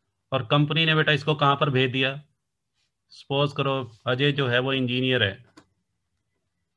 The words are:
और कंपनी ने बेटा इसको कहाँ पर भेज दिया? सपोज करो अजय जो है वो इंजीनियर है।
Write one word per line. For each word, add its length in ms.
और 160
कंपनी 380
ने 100
बेटा 180
इसको 220
कहाँ 200
पर 160
भेज 200
दिया? 280
सपोज 420
करो 200
अजय 260
जो 140
है 120
वो 140
इंजीनियर 500
है। 80